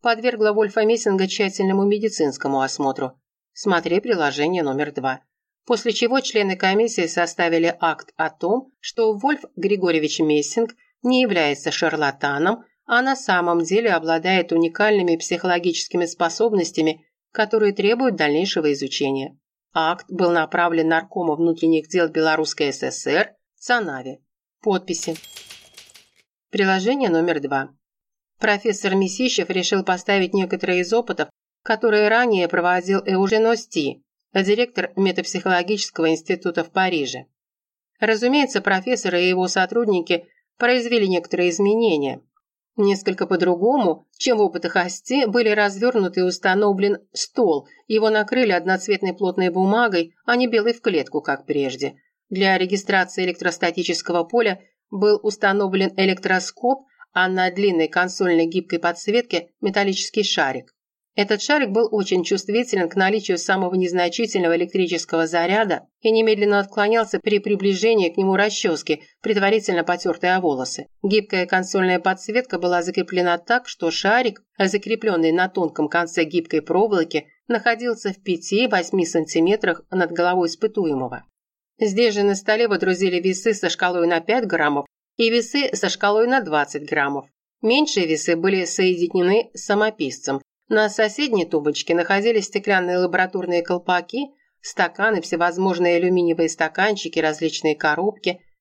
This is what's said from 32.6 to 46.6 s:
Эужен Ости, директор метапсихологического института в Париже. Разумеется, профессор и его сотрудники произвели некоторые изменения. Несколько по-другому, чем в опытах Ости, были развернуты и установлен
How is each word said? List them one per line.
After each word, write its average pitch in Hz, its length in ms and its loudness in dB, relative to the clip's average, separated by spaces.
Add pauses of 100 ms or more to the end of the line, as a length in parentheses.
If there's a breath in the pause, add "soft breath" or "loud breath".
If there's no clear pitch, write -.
Эужен 196 400 2
Ости, 165 580 -2 (300)
директор 202 640 0
метапсихологического 185 1120 0
института 170 560 -2
в - 60 -20
Париже. 156 560 -2 (720)
Разумеется, 247 580 2
профессор 190 560 -2
и 180 140 2
его 180 180 0
сотрудники 185 800 0 (300 soft breath)
произвели 240 500 2
некоторые 180 420 0
изменения. 190 720 2 (560)
Несколько 196 500 0
по-другому, 180 800 2 (100)
чем 240 200 2
в 208 40 2
опытах 175 360 0
Ости, 226 480 -2
были 220 240 2
развернуты 202 720 0
и - 20 2
установлен 196 760 0 (120)